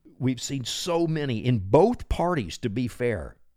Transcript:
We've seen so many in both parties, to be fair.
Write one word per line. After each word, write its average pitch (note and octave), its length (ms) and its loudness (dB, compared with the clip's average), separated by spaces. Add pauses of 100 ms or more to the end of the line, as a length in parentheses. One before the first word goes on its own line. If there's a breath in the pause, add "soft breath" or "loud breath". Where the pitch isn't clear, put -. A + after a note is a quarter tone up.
(180)
We've B2+ 220 -2
seen C#3 240 -6
so E3+ 420 -2
many D3 320 -2
in A#2+ 220 2
both D#3 480 4
parties, E3 500 -2
to B2 100 -4
be A#2 200 -2
fair. G#2 480 -4 (200)